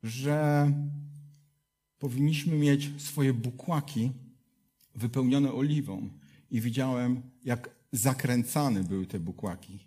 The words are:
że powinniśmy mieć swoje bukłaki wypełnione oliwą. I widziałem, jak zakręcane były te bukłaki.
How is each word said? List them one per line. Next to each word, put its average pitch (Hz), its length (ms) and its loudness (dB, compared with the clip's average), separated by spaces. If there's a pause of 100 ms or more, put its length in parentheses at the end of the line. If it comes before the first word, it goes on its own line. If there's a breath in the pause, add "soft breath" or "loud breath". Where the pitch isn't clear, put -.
że 147 680 2 (1300)
powinniśmy 147 580 0
mieć 143 460 2
swoje 135 320 0
bukłaki 123 800 -2 (840)
wypełnione 127 580 2
oliwą. 127 560 -2 (420 loud breath)
I 113 100 0
widziałem, 123 600 0 (220)
jak 123 320 -4 (160)
zakręcane 123 920 2
były 95 240 -2
te 98 120 -6
bukłaki. 92 680 -8